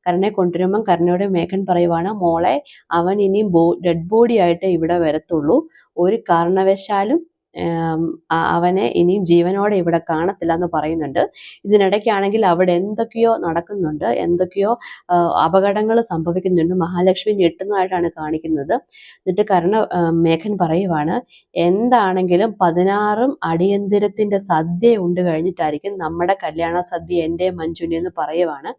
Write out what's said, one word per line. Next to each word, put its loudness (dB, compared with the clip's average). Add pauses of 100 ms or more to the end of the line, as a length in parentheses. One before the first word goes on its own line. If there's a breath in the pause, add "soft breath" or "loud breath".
കരുണയെ 0
കൊണ്ടുവരുമ്പം 0
കരുണയോട് 0
മേഘൻ -2
പറയുവാണ്, 0
"മോളെ, 0 (380 loud breath)
അവൻ 0
ഇനിയും 2
ബോ-, 4
ഡെഡ് -2
ബോഡി 2
ആയിട്ട് 2
ഇവിടെ 0
വരത്തുള്ളൂ, 0 (400 soft breath)
ഒരു 2
കാരണവശാലും, 0 (360)
ഏം, -4 (280)
അ-, 0
അവനെ 2
ഇനിയും 2
ജീവനോടെ 2
ഇവിടെ 0
കാണത്തില്ല" -4
എന്ന് -2
പറയുന്നുണ്ട്. -2 (420 loud breath)
ഇതിനിടയ്ക്കാണെങ്കിൽ 2
അവിടെ 4
എന്തൊക്കെയോ 0
നടക്കുന്നുണ്ട്, -4 (100)
എന്തൊക്കെയോ, 0 (380 loud breath)
ആ, 2 (240)
അപകടങ്ങൾ 2
സംഭവിക്കുന്നുണ്ട്, 0
മഹാലക്ഷ്മി 0
ഞെട്ടുന്നതായിട്ടാണ് 0
കാണിക്കുന്നത്. -4 (400 loud breath)
എന്നിട്ട് -2
കരുണ, 2 (140)
ആ, -2 (160)
മേഘൻ 2
പറയുവാണ്, 0 (380 soft breath)
"എന്താണെങ്കിലും 2
പതിനാറും 2 (120)
അടിയന്തരത്തിൻ്റെ 0
സദ്യ 2
ഉണ്ട് 0
കഴിഞ്ഞിട്ടായിരിക്കും -2
നമ്മുടെ -2
കല്യാണ -4
സദ്യ -4
എൻ്റെ -2
മഞ്ജുവിൻ്റെ" -6
എന്ന് -6
പറയുവാണ്. -4